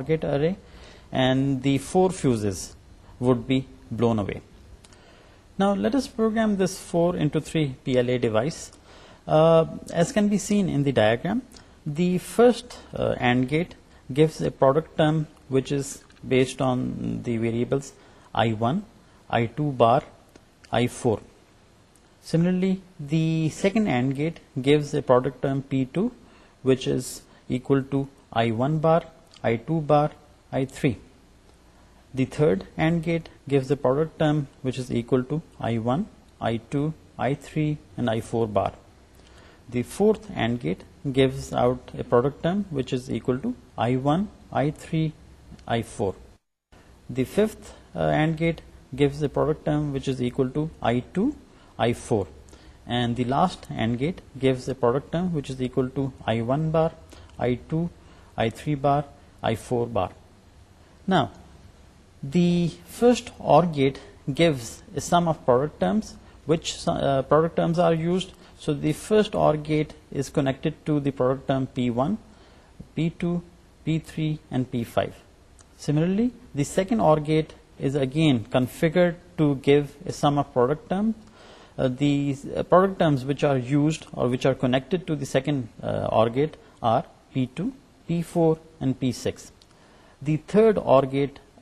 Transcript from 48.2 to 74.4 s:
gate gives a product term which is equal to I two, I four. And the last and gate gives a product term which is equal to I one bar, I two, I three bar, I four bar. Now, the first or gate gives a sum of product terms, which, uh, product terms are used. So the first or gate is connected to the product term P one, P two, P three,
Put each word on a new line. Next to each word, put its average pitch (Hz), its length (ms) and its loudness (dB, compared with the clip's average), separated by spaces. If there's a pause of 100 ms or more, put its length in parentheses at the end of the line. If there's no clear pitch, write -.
gate 165 240 -2 (320)
gives 143 280 0
a 143 60 -2
product 143 380 -2
term 151 260 -2
which 135 160 -4
is 131 140 -4
equal 123 280 -2
to 151 200 -6 (100)
I 117 200 0 (120)
two, 254 240 -2 (420)
I 117 140 2
four. 107 360 -2 (580)
And 120 300 -2
the 123 80 -2
last 147 440 -2
and 120 300 -2
gate 151 240 -4 (160)
gives 127 300 0
a 131 60 -4
product 127 380 0
term 175 220 -2
which 139 160 -6
is 127 100 -10
equal 127 300 -2
to 135 220 -4 (120)
I 113 160 0
one 143 300 -2
bar, 160 220 2 (460)
I 120 200 0 (100)
two, 170 220 -4 (480)
I 117 100 0
three 151 280 -4
bar, 143 280 0 (380)
I 110 140 0
four 120 300 -4
bar. 104 260 -2 (920)
Now, 165 260 2 (920)
the 175 480 2 (160)
first - 520 2
or 165 280 6
gate 139 340 0 (320)
gives 135 500 0 (140)
a 139 40 -4
sum 175 280 2
of - 160 -4
product 135 340 2
terms, 196 360 -2 (320)
which, - 420 -2
uh, 135 340 0
product 160 340 2
terms 170 220 0
are 170 160 4
used. 170 380 -2 (260)
So - 140 -4
the 147 220 -2
first 214 400 0
or 151 220 4
gate 151 360 -2 (180)
is 139 200 -6
connected 139 440 -2 (120)
to 151 120 0
the 139 140 -2
product 131 340 0
term 131 200 0
P 123 240 -2
one, 135 260 -2 (800)
P 165 160 -2
two, 175 320 -4 (420)
P 156 140 0
three, 156 400 -4 (120)